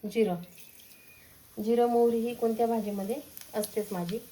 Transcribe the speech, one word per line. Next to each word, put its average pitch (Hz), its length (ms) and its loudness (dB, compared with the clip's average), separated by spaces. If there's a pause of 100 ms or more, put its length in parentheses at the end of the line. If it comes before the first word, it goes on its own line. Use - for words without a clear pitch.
जिरं. 196 260 2 (1300)
जिरं 240 220 4
मोहरी 233 320 4
ही 233 160 -2
कोणत्या 226 340 0
भाजीमध्ये 208 480 -2 (400)
असतेच 208 360 -4
माझी. 180 280 -4 (120)